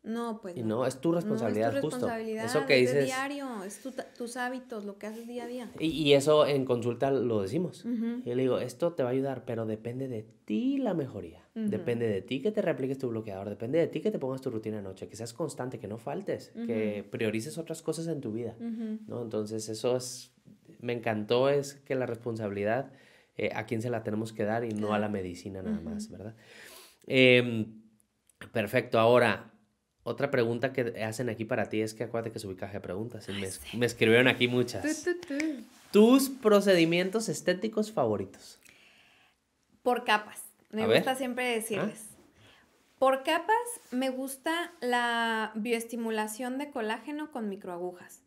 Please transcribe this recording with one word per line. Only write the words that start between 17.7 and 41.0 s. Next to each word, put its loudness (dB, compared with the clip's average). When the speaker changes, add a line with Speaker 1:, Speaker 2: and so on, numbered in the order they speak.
Speaker 2:
cosas -4
en -4
tu -6
vida", -6
Speaker 1:
Ujú. -6
Speaker 2:
¿no? -6
Entonces, -4
eso 0
es, -8
me -4
encantó, 2
es 0
que -4
la 0
responsabilidad, -2
eh, -2
a -4
quién -2
se -4
la -4
tenemos -4
que -2
dar 0
y -4
no -2
a -2
Speaker 1:
Claro. 2
Speaker 2:
la -2
medicina -6
nada -4
Speaker 1:
Ujú. -8
Speaker 2:
más, -8
¿verdad? -12
Em, 6
perfecto, 2
ahora, 6
otra -4
pregunta 0
que -4
hacen -4
aquí -4
para -2
ti 0
es -2
que -8
acuérdate -4
que -10
es -8
su -8
caja -10
de -6
preguntas -8
y -8
Speaker 1:
Ay, -6
Speaker 2:
me -6
es-, -10
Speaker 1:
sí. -10
Speaker 2:
me 2
escribieron 6
aquí 4
muchas. -2
Speaker 1:
Tú, 0
tú, -6
tú. -2
Speaker 2:
¿Tus 8
procedimientos 4
estéticos -2
favoritos? -2
Speaker 1:
Por 2
capas. -2
Me -2
Speaker 2:
A 2
Speaker 1:
gusta 6